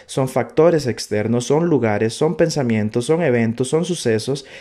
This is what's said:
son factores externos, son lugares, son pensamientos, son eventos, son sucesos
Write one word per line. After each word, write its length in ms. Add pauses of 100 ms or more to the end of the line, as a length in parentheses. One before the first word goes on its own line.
son 220
factores 580
externos, 600
son 200
lugares, 480
son 220
pensamientos, 720
son 160
eventos, 440
son 180
sucesos 640 (140)